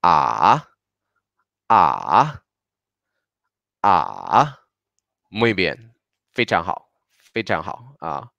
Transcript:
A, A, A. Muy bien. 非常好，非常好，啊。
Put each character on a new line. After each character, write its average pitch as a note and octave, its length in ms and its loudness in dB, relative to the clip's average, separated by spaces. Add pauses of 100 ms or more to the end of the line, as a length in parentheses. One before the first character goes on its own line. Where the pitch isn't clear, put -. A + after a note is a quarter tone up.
A, D#2+ 640 2 (1000)
A, F2 760 0 (1400)
A. F2+ 760 0 (720)
Muy A2+ 240 0
bien. F#2+ 400 -4 (400)
非 B2 120 -2
常 F#2 180 0
好， - 260 -8 (440)
非 A2+ 100 -4
常 F2+ 200 -4
好， A#2+ 360 -14
啊。 D#2 400 -10